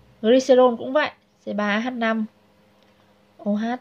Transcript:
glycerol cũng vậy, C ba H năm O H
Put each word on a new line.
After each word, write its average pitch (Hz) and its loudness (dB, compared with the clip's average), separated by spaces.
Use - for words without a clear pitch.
glycerol 254 4
cũng 247 -10
vậy, 294 -2
C 214 -10
ba 208 -2
H 247 -6
năm 226 -4
O 208 -4
H 208 -2